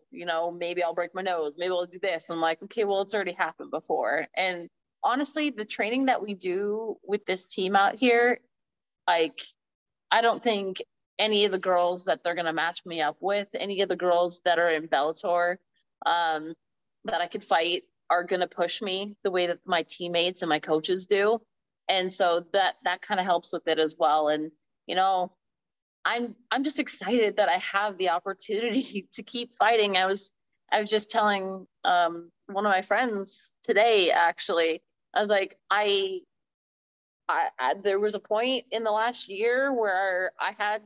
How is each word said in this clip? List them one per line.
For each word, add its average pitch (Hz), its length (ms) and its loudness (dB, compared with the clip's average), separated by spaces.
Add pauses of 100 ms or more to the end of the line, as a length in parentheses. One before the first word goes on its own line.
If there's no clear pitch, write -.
(120)
you 170 140 -14
know, 170 260 -2
maybe 175 320 -4
I'll 165 100 -2
break 175 220 -4
my 185 60 -6
nose, 170 360 -2
maybe 180 140 -2
I'll 180 140 -2
do 180 140 -14
this. 175 300 -4
I'm 165 120 -6
like, 160 220 0
"Okay, 208 220 -2
well, 196 160 2
it's 196 140 -6
already 185 180 -2
happened 160 380 -6
before." 151 560 -2 (100)
And 180 320 -2 (340)
honestly, 285 460 0
the 214 160 -8
training 240 400 -2
that 254 160 2
we 208 140 -6
do 202 680 -4
with 202 220 -4
this - 220 -4
team 196 280 -2
out 196 200 4
here, 240 440 4 (680)
like, 170 340 2 (680)
I 226 100 6
don't 233 220 2
think 196 380 -2 (380)
any 208 260 4
of 196 60 2
the 185 80 0
girls 180 460 2
that 165 180 0
they're 170 120 -2
gonna 165 180 -2
match 165 320 -4
me 170 160 -6
up 151 200 0
with, 202 320 -2
any 196 280 -4
of 190 80 0
the 180 60 -2
girls 175 460 2
that 170 180 2
are 170 120 4
in 160 160 -2
Bellator, 175 680 0 (480)
um, 160 480 0 (520)
that 165 160 -2
I 175 60 -4
could - 160 -10
fight 175 400 2 (260)
are 175 140 2
gonna 180 240 0
push - 340 -4
me 202 420 -6
the 196 80 0
way 180 160 2
that 175 180 -4
my 170 180 2
teammates 175 580 -2
and 170 80 -2
my 156 100 2
coaches 165 480 -2
do. 208 340 2 (480)
And 185 240 0
so 175 400 2
that, 190 300 2
that 185 180 -2
kinda 190 220 -2
helps 175 300 0
with 165 140 -6
it 160 120 2
as 156 180 0
well. 151 320 2
And, 156 220 -2 (360)
you 170 80 -6
know, 190 400 0 (680)
I'm, 233 300 -2 (160)
I'm 262 120 0
just 294 160 -2
excited 226 580 0
that 196 120 4
I 175 100 4
have 196 380 -2
the 180 120 0
opportunity 202 1000 -2
<laughs> - 40 -14
to 220 100 -10
keep 240 300 -8
fighting. 208 440 2
I 185 80 4
was, 196 260 -4 (400)
I 208 100 2
was 208 80 -4
just 214 220 0
telling, 196 560 0 (160)
um, 170 480 2 (160)
one 202 180 -2
of 208 60 2
my 190 100 2
friends 208 720 -4 (100)
today, 208 480 4
actually, 165 720 0 (320)
I - 60 0
was 208 100 0
like, 196 280 0 (120)
I, 196 520 0 (1080)
I, 160 280 0
I, - 180 0
there 196 240 0
was 208 160 0
a 202 40 -8
point 240 520 -2
in 226 120 -4
the 214 80 0
last 226 380 -2
year 240 440 0
where 190 640 0
I 185 180 -2
had 214 280 -2